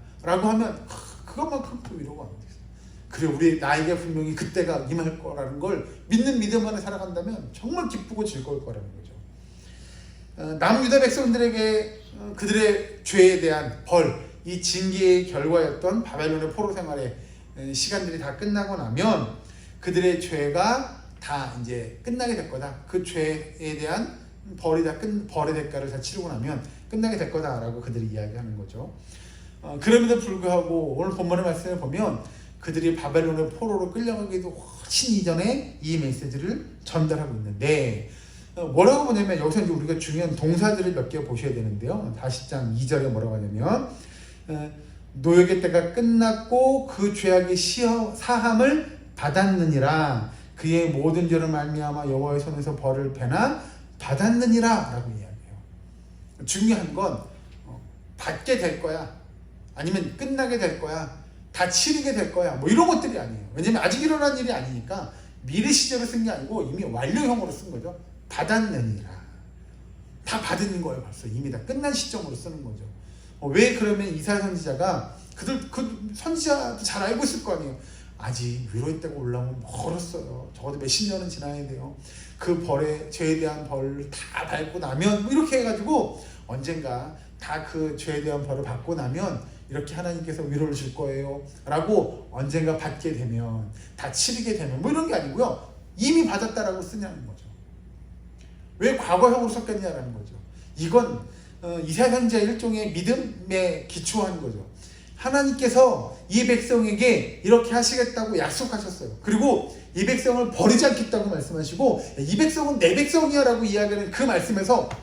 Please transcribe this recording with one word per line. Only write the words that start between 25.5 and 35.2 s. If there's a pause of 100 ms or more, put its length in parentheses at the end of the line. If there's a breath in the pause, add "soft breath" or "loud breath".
대가를
다
치르고
나면 (260 loud breath)
끝나게
될
거다라고
그들이
이야기하는
거죠. (680 loud breath)
어,
그럼에도
불구하고
오늘
본문의
말씀을
보면 (360 loud breath)
그들이
바벨론의
포로로
끌려가기도
훨씬
이전에